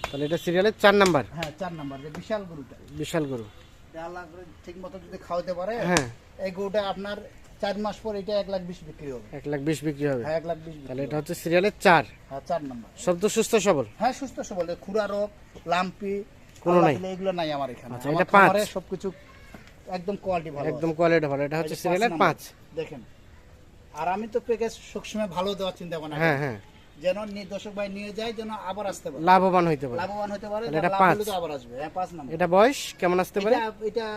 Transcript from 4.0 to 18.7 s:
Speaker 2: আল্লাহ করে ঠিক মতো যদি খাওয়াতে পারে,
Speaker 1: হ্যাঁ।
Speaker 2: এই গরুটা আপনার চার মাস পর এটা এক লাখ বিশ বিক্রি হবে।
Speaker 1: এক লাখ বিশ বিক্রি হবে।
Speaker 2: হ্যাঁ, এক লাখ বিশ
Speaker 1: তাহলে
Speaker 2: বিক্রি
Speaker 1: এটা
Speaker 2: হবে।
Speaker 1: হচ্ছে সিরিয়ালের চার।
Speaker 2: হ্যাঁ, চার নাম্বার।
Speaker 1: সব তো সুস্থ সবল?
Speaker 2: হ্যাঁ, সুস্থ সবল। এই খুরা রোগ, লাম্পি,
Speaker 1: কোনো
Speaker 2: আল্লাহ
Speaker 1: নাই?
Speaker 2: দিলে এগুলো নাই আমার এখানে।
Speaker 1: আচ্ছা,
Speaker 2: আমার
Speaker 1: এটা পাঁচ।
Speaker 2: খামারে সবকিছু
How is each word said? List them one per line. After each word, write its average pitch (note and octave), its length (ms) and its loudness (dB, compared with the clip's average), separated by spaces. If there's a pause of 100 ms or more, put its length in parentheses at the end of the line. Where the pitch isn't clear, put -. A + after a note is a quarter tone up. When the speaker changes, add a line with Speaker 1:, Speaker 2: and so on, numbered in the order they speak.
Speaker 2:
আল্লাহ F3+ 160 -10 (100)
করে F3+ 120 -16 (200)
ঠিক F3+ 180 -14
মতো F3+ 160 -14
যদি F3+ 280 -14
খাওয়াতে F3 280 -4
পারে, F#3+ 260 -4
Speaker 1:
হ্যাঁ। E3+ 260 2 (320)
Speaker 2:
এই F#3+ 120 -6
গরুটা G3 300 -4 (120)
আপনার G3+ 240 -8 (440)
চার G3+ 180 -4
মাস G#3 180 -4
পর A3 240 -8
এটা G3 120 -6 (100)
এক F3+ 80 -6
লাখ F#3+ 120 -4
বিশ F3 240 -10
বিক্রি D3+ 280 -14
হবে। A2 120 -12 (120)
Speaker 1:
এক B2+ 80 -12
লাখ D3 140 -2
বিশ D3 240 0
বিক্রি D3 220 -2
হবে। C3 180 0
Speaker 2:
হ্যাঁ, D#3 160 -2
এক D#3 60 -12
লাখ E3+ 100 -4
বিশ D#3+ 180 -14
Speaker 1:
তাহলে D3 60 -16
Speaker 2:
বিক্রি C3 220 -6
Speaker 1:
এটা C#3 140 -4
Speaker 2:
হবে। - 0 -
Speaker 1:
হচ্ছে D3+ 260 -4
সিরিয়ালের F3+ 380 2
চার। E3 240 8 (240)
Speaker 2:
হ্যাঁ, C3+ 120 -10 (100)
চার D#3+ 140 -2
নাম্বার। B2 260 -12 (140)
Speaker 1:
সব F3+ 160 4
তো G#3 80 2
সুস্থ - 280 2
সবল? E3+ 280 4 (140)
Speaker 2:
হ্যাঁ, A#3+ 140 2
সুস্থ - 280 -10
সবল। F3+ 280 -4
এই E3+ 120 -4
খুরা G#3 260 -2
রোগ, G3+ 220 -2 (380)
লাম্পি, F#3 480 -2 (460)
Speaker 1:
কোনো F3 160 6
Speaker 2:
আল্লাহ E3+ 120 8
Speaker 1:
নাই? C3+ 80 4
Speaker 2:
দিলে - 180 -6
এগুলো F#3+ 180 -2
নাই E3+ 200 -2
আমার C#3 220 -4
এখানে। A#2+ 200 -12
Speaker 1:
আচ্ছা, B2+ 140 -6
Speaker 2:
আমার E3 140 2
Speaker 1:
এটা - 100 0
পাঁচ। G3 160 10
Speaker 2:
খামারে G3+ 180 4
সবকিছু F#3+ 420 -8 (800)